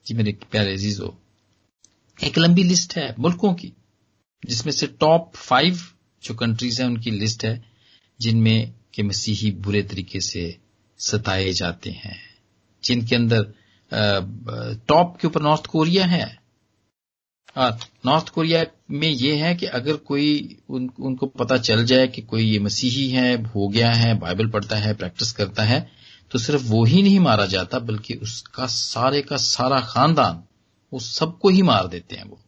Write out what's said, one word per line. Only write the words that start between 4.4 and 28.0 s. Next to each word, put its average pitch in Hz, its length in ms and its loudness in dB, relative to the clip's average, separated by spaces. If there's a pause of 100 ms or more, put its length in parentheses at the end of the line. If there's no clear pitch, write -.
जिसमें 120 280 -4
से - 140 -2
टॉप 160 480 2
फ़ाइव 165 440 2 (440)
जो 117 120 -8
कंट्रीज 117 460 -2
हैं, 127 60 0
उनकी 117 240 -4
लिस्ट 107 340 -4
है, - 260 -6 (500)
जिनमें 110 520 4 (200)
के 107 100 -2
मसीही 104 480 -2
बुरे 101 320 -2
तरीके 95 360 -8
से 87 400 -8 (380)
सताए 95 540 -2
जाते 87 400 -4
हैं, - 480 -16 (440)
जिनके 120 320 0
अंदर, 117 280 2
अ, 104 760 -2 (560)
टॉप 175 460 2
के 170 60 0
ऊपर 156 140 -2
नॉर्थ 151 240 0
कोरिया 170 400 2
है। 170 360 -2 (1160)
और 117 220 0 (260)
नॉर्थ 156 240 2
कोरिया 165 360 0 (260)
में 151 160 -2
ये 143 280 0
है 165 200 0
कि 180 100 -6
अगर 147 320 -2
कोई 147 600 -2 (120)
उन-, 127 300 -8
उनको 131 260 -4
पता 127 320 0
चल 117 280 2
जाए 127 220 4
कि - 140 -10
कोई 113 220 -2
ये 107 160 2
मसीही 127 500 -2
है, 123 340 0
हो 104 240 -2
गया 117 240 2
है, 117 280 2
बाइबल 92 300 -2
पढ़ता 107 260 -4
है, 107 180 0
प्रैक्टिस 98 380 -6
करता 101 320 -4
है, 127 280 0 (400)
तो 127 80 -2
सिर्फ 143 240 0
वो 113 220 2
ही 165 160 6
नहीं 196 180 6
मारा 110 260 4
जाता, 95 340 -4
बल्कि 113 340 -8